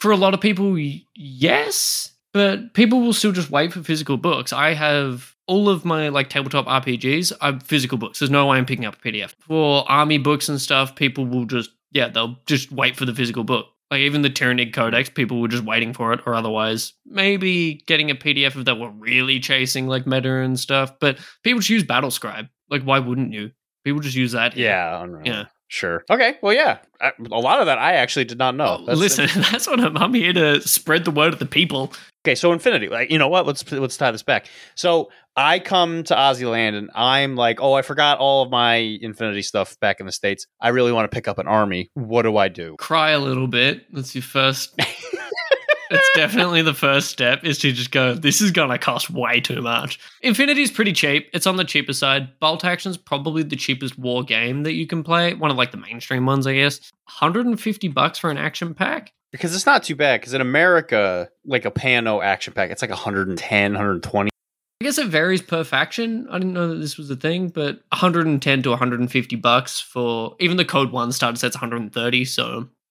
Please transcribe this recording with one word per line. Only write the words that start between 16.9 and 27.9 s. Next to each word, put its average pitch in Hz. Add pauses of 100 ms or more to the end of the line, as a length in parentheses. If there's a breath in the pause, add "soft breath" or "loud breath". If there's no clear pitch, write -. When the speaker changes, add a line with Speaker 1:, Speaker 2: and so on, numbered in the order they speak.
Speaker 1:
maybe 185
getting 151
a 139
P 147
D 139
F 135
if 131
they 131
were 113
really 127
chasing, 131
like, 131
meta 131
and 131
stuff. 135
But 135 (240 loud breath)
people 240
just 196
use 220
Battlescribe. 120 (200)
Like, 143
why 135
wouldn't 123
you? 107 (320)
People 143
just 131
use 127
that 120
here. 123
Speaker 2:
Yeah, 90
unreal. 85
Speaker 1:
Yeah. 110 (240)
Speaker 2:
Sure. 85
Okay. 240
Well, 202
yeah. 262 (220)
I, 131 (180)
a 110
lot 151
of 208
that 135
I 156